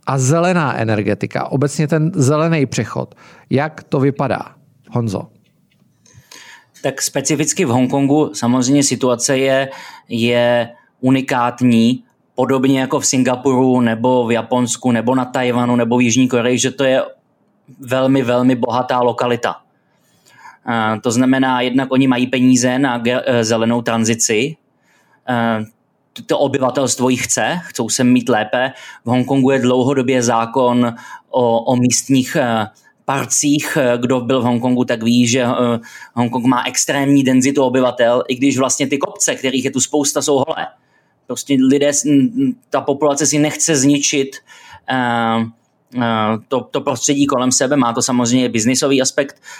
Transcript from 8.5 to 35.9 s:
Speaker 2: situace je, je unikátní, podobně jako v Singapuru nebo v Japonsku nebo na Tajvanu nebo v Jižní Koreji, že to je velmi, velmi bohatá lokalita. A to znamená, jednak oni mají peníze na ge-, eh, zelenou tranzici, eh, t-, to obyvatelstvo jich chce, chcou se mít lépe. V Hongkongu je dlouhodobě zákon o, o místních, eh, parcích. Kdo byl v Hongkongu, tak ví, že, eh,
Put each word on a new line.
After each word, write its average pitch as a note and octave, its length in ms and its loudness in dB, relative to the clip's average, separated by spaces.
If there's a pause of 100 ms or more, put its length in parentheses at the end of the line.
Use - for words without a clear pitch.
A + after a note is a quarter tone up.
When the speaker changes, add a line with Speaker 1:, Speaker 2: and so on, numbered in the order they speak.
Speaker 2:
situace B2+ 540 0
je, C3+ 320 0 (400)
je A#2+ 600 2 (320)
unikátní, B2+ 1000 2 (360)
podobně C3 400 2
jako C3 200 -2
v - 60 -4
Singapuru B2+ 760 2
nebo A#2+ 460 2
v A#2 40 0
Japonsku A#2+ 600 -2
nebo A#2 240 0
na B2+ 100 0
Tajvanu B2 500 0
nebo A#2+ 220 2
v B2 40 2
Jižní B2 260 2
Koreji, B2 320 0
že B2+ 120 -2
to C#3 120 -4
je C3 180 2 (800)
velmi, C3 420 0
velmi B2 340 2
bohatá B2 460 -2
lokalita. A#2+ 540 -2 (1080)
A A2 340 -2
to A#2+ 120 -4
znamená, C3 500 2
jednak C3 300 -2
oni C3 160 2
mají B2 200 0
peníze B2+ 520 2
na B2 200 0
ge-, A#2+ 260 -2
eh, A#2+ 180 2
zelenou A2+ 380 0
tranzici, A#2 760 0 (720)
eh, A#2 360 -2 (480)
t-, - 100 -18
to D3+ 160 -2
obyvatelstvo C3 680 0
jich A#2+ 140 -2
chce, C3 400 -2
chcou A2+ 260 -8
se B2+ 140 -2
mít B2 260 2
lépe. B2 420 0 (340)
V A#2 40 -4
Hongkongu B2+ 420 2
je C3+ 80 2
dlouhodobě B2+ 640 0
zákon A#2+ 720 0 (340)
o, A#2 300 2
o B2+ 160 0
místních, B2+ 600 0
eh, A#2 320 0 (380)
parcích. C#3+ 720 -2 (200)
Kdo B2 240 0
byl B2+ 200 0
v - 20 -2
Hongkongu, B2 420 0
tak A#2 180 -4
ví, A#2+ 240 4
že, B2+ 140 0
eh, A#2+ 380 0 (340)